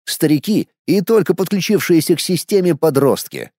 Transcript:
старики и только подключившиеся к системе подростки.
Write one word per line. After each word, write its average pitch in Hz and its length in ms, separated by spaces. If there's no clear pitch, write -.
старики 156 640
и 190 140
только 190 340
подключившиеся 175 800
к - 40
системе 180 540
подростки. 131 840